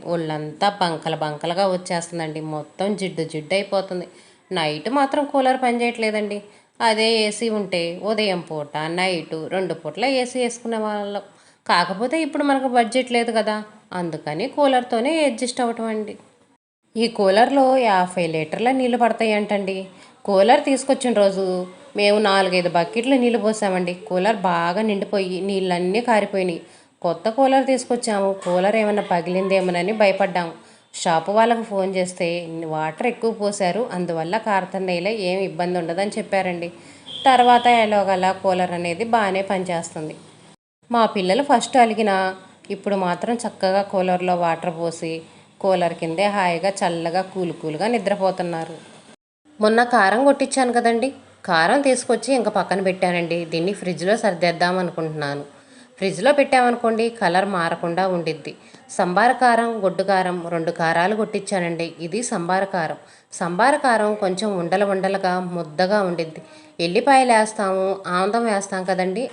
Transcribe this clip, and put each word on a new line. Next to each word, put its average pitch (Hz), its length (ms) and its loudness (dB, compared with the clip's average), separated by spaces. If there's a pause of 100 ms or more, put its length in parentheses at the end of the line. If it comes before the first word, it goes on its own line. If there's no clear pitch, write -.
ఒళ్ళంతా 156 640 -4
బంకలు 165 480 -2
బంకలుగా 165 560 -2
వచ్చేస్తుందండి, 170 680 -6
మొత్తం 156 560 -6
జిడ్డు 165 260 -4
జిడ్డు 156 320 -6
అయిపోతుంది. 190 540 -4 (440)
నైట్ 156 380 -2
మాత్రం 285 340 0
కూలర్ 262 380 2
పనిచేయట్లేదండి. 226 800 -2 (380)
అదే 226 320 2
ఏసీ 220 360 0
ఉంటే 180 560 -4
ఉదయం 208 360 0
పూట, 151 360 -8
నైట్ 165 580 -2 (140)
రెండు 175 260 -4
పూట్ల 165 300 -8
ఏసీ 254 340 -2
వేసుకునే 233 380 -4
వాళ్ళం. 208 460 -6 (460)
కాకపోతే 196 520 0
ఇప్పుడు 294 240 -2
మనకు 269 240 0
బడ్జెట్ 247 440 0
లేదు 233 200 0
కదా, 214 300 -2 (300)
అందుకని 165 560 -6
కూలర్తోనే 269 760 0
అడ్జస్ట్ 247 360 -2
అవ్వటం 233 240 -2
అండి. 214 340 -6 (800)
ఈ 226 120 2
కూలర్లో 254 680 4
యాభై 185 500 2
లీటర్ల 160 440 -2
నీళ్ళు 247 280 0
పడతాయంటండి. 208 880 0 (380)
కూలర్ 220 400 6
తీసుకొచ్చిన 262 480 2
రోజు 190 540 2 (300)
మేము 208 220 4
నాలుగైదు 190 500 4
బకెట్లు 220 460 0
నీళ్ళు 240 240 4
పోసామండి. 190 560 0
కూలర్ 185 420 0
బాగా 180 460 0
నిండిపోయి 190 580 -2
నీళ్ళన్నీ 190 600 0
కారిపోయినాయి. 196 640 0 (400)
కొత్త 170 260 -2
కూలర్ 269 380 2
తీసుకొచ్చాము, 240 640 0
కూలర్ 190 440 0
ఏమన్నా 208 340 0
పగిలిందేమోనని 185 800 0
భయపడ్డాము. 185 600 2 (420)
షాపు 165 360 0
వాళ్ళకు 226 320 4
ఫోన్ 196 340 -2
చేస్తే, 175 500 -2 (180)
"వాటర్ 156 420 -4
ఎక్కువ 233 240 -2
పోశారు, 202 600 -2
అందువల్ల 170 460 -4
కారుతున్నాయిలే, 190 760 -2
ఏం 190 240 -2
ఇబ్బంది 175 400 -2
ఉండదని" 175 400 -2
చెప్పారండి. 180 540 -4 (520)
తర్వాత 247 420 6
ఎలాగలా 202 640 4
కూలర్ 185 400 0
అనేది 175 320 -4
బాగానే 208 380 0
పనిచేస్తుంది. 175 760 -4 (760)
మా 233 140 4
పిల్లలు 202 360 2
ఫస్ట్ 285 340 2
అలిగినా 202 600 2 (340)
ఇప్పుడు 202 260 -4
మాత్రం 185 380 -2
చక్కగా 196 480 0
కూలర్లో 180 540 0
వాటర్ 170 420 -2
పోసి 165 440 -6 (380)
కూలర్ 180 340 2
కిందే 165 300 -2
హాయిగా 185 440 0
చల్లగా 170 540 -2
కూల్ 185 300 -6
కూల్గా 156 340 -6
నిద్రపోతున్నారు. 180 880 -2 (880)
మొన్న 226 240 6
కారం 226 400 4
కొట్టించాను 269 480 2
కదండి, 233 400 2 (320)
కారం 180 360 4
తీసుకొచ్చి 254 540 2
ఇంకా 214 160 0
పక్కన 190 300 0
పెట్టానండి. 175 640 0
దీన్ని 165 280 -2
ఫ్రిడ్జ్లో 180 440 -2
సర్దేద్దాం 180 640 0
అనుకుంటున్నాను. 156 640 -4 (540)
ఫ్రిడ్జ్లో 190 360 2
పెట్టామనుకోండి, 240 760 2
కలర్ 190 360 2
మారకుండా 175 640 0
ఉండిద్ది. 160 460 -4 (360)
సంబార 196 420 2
కారం, 233 520 2
గొడ్డు 180 180 0
కారం, 180 460 0
రెండు 165 220 -2
కారాలు 170 460 0
కొట్టించానండి. 175 840 -4
ఇది 175 220 -6
సంబార 190 420 -2
కారం. 180 320 -4 (360)
సంబార 202 440 2
కారం 220 380 2
కొంచెం 202 440 -2
ఉండల 175 260 0
ఉండలుగా 190 560 0
ముద్దగా 175 600 0
ఉండిద్ది. 170 400 -4 (380)
ఎల్లిపాయలు 240 520 4
వేస్తాము, 196 640 0 (100)
ఆముదం 196 400 0
వేస్తాం 196 380 -2
కదండి, 185 480 -2